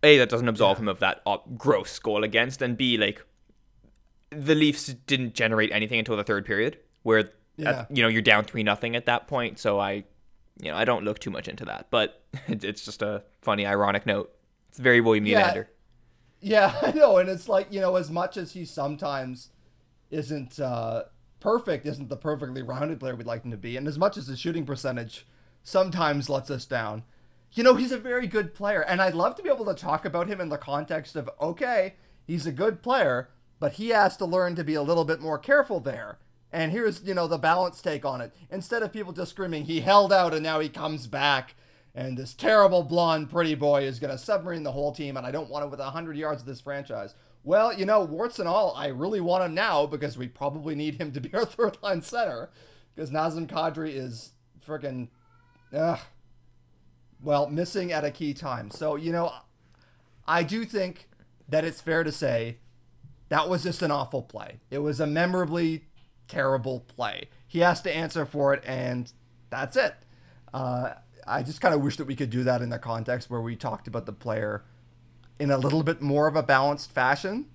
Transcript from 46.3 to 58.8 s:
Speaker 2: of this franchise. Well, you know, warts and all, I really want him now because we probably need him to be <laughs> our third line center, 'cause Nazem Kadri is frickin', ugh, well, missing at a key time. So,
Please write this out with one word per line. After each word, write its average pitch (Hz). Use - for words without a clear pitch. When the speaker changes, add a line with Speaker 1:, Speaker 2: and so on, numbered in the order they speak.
Speaker 2:
of 120
this 131
franchise. 120
Well, 214
you 190
know, 208
warts 170
and 180
all, 185
I 147
really 160
want 180
him 160
now 175
because 139
we 123
probably 143
need 151
him 151
to 131
be 131
<laughs> -
our 220
third -
line 190
center, 180
'cause 151
Nazem 160
Kadri 156
is 123
frickin', 131
ugh, 160
well, 147
missing 175
at 151
a 147
key 156
time. 127
So, 151